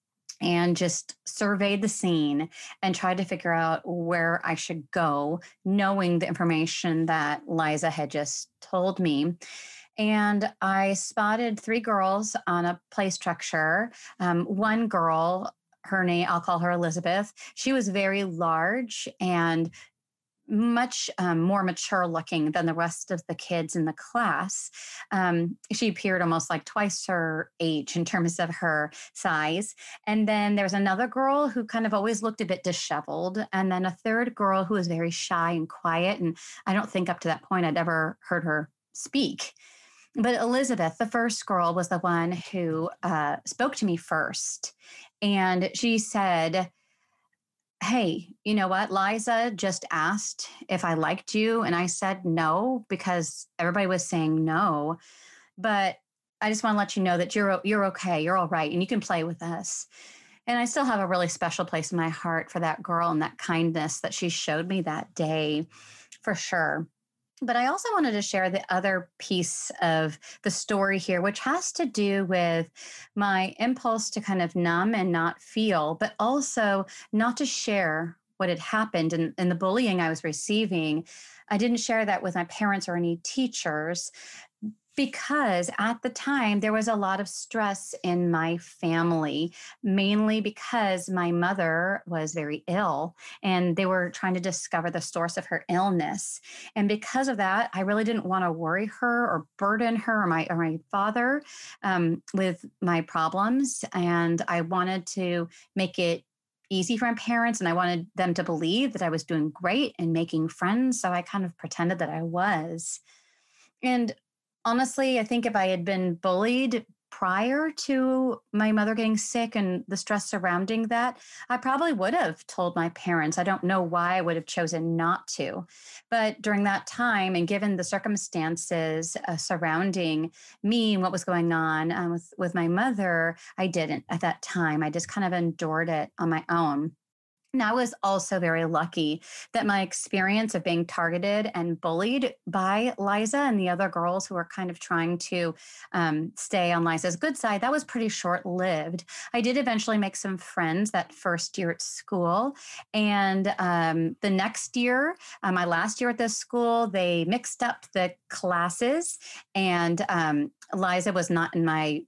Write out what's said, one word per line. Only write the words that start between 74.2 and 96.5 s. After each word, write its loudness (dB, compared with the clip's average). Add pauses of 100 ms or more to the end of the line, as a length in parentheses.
kind 0
of -2
numb 2
and 2
not 0
feel, 0
but -4
also 2 (280)
not 2
to -2
share 0 (200)
what 0
had 0
happened 0
and, 0
and 2
the 0
bullying 2
I 2
was -4
receiving. 0 (420)
I 0
didn't 2
share 0
that 0
with -2
my 0
parents -2
or 0
any 0
teachers -2 (880)
because 0
at 0
the -2
time 0
there 2
was 2
a 2
lot 0
of -4
stress -4
in 2
my 2
family, 0 (260)
mainly 2
because -2
my 0
mother 2
was -4
very -6
ill 0 (300)
and 2
they 2
were 2
trying -2
to 0
discover -2
the -2
source -4
of -6
her -4
illness. 0 (340)